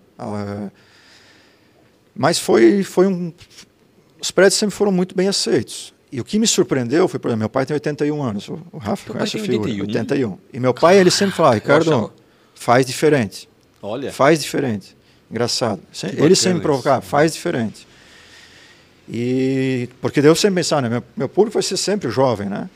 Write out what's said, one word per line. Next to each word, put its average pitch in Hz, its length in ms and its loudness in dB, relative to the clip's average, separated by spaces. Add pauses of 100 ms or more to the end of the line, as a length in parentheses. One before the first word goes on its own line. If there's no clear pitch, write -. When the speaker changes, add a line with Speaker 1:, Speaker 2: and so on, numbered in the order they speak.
(160)
Speaker 1:
Ah, 104 520 -8
é, - 20 -14 (1400)
mas 151 240 0
foi, 202 460 4
foi 185 240 2
um, 175 240 -4 (880)
os - 100 -8
prédios 190 280 4
sempre 208 180 -2
foram 208 160 2
muito 180 240 0
bem 185 100 0
aceitos. - 680 -2 (200)
E 127 80 -6
o 107 40 -8
que - 140 -2
me 220 80 2
surpreendeu 151 640 0
foi, - 100 -6
por - 100 -8
exemplo, 113 120 -2
meu 110 80 0
pai 135 180 -2
tem 151 80 -6
oitenta 147 320 -4
e 147 60 0
um 147 100 -4
anos, 104 260 -6
o, 165 100 -10 (140)
o - 60 -16
Rafa 196 260 -6
Speaker 2:
Teu 220 100 -12
pai - 80 -6
Speaker 1:
conhece 214 140 -4
a 220 40 -6
Speaker 2:
tem 208 100 -6
Speaker 1:
figura, 120 180 -2
Speaker 2:
oitenta 110 80 -4
e 98 60 -6
um? 104 60 -4
Speaker 1:
oitenta 120 280 -4
e 135 80 0
um. 98 140 -6 (140)
E 110 80 -10
meu 127 140 2
pai, 175 240 6
ele 180 120 6
sempre 196 240 0
falava, 135 260 4
Speaker 2:
Caraca, 143 120 0
eu 147 60 6
Speaker 1:
"Ricardo, 156 260 2
Speaker 2:
achava - 100 -12 (400)
Speaker 1:
faz 127 320 2
diferente. 127 600 -2 (340)
Speaker 3:
Olha. 110 300 -8
Speaker 1:
Faz 147 280 4
diferente." 131 560 -6 (340)
Engraçado. 113 500 -2 (120)
Se-, - 160 -10
Speaker 3:
Que - 60 -8
Speaker 1:
ele - 80 -8
Speaker 3:
bacana 165 120 6
Speaker 1:
sempre 180 260 2
provocava, 139 420 0
Speaker 3:
isso. - 60 -18
Speaker 1:
"Faz 151 240 2
diferente." 127 540 -6 (1200)
E, 131 800 -2 (120)
porque 127 200 0
daí 143 80 6
eu 165 60 8
sempre 190 220 2
pensava, 156 260 0
né? 117 60 -2
Meu, 117 140 -2 (140)
meu 135 120 -4
público 208 260 0
vai - 80 0
ser 190 140 -6
sempre 180 320 -4
o - 20 -4
jovem, 107 380 0
né? 113 280 -8